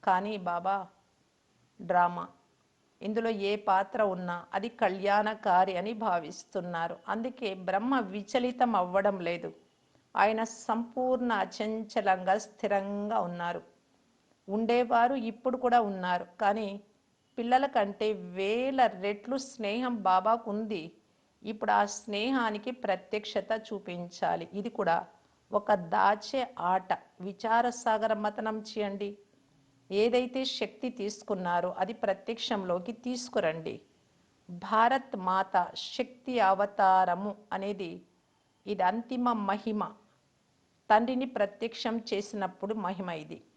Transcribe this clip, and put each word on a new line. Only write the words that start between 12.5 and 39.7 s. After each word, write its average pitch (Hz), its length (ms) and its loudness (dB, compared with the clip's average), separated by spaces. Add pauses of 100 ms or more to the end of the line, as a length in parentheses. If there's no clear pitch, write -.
ఉన్నారు. 175 420 -4 (880)
ఉండేవారు, 233 680 4
ఇప్పుడు 254 420 -2
కూడా 247 240 4
ఉన్నారు. 185 460 -2 (140)
కానీ 208 400 0 (580)
పిల్లల 247 280 4
కంటే 214 460 0
వేల 208 720 0
రెట్లు 208 500 -4
స్నేహం 240 600 -4
బాబాకు 208 540 2
ఉంది. 202 420 -6 (500)
ఇప్పుడు 214 300 -2
ఆ 208 120 6
స్నేహానికి 214 840 -2
ప్రత్యక్షత 208 920 -4 (100)
చూపించాలి. 175 840 -4
ఇది 208 140 -4
కూడా 180 380 0 (460)
ఒక 208 200 2
దాచే 208 840 0
ఆట. 185 340 0 (280)
విచారసాగర 220 960 2
మతనం 214 460 -2
చేయండి. 202 580 -4 (720)
ఏదైతే 247 520 2
శక్తి 254 440 -4
తీసుకున్నారో 185 920 -2
అది 190 140 -2
ప్రత్యక్షంలోకి 196 1000 -2
తీసుకురండి. 196 880 -4 (720)
భారత్ 226 640 2
మాత 190 580 2
శక్తి - 640 -4
అవతారము 190 960 4 (160)
అనేది 190 500 -6 (640)
ఇది 202 160 -2
అంతిమ 240 500 0
మహిమ. 208 520 -2 (1080)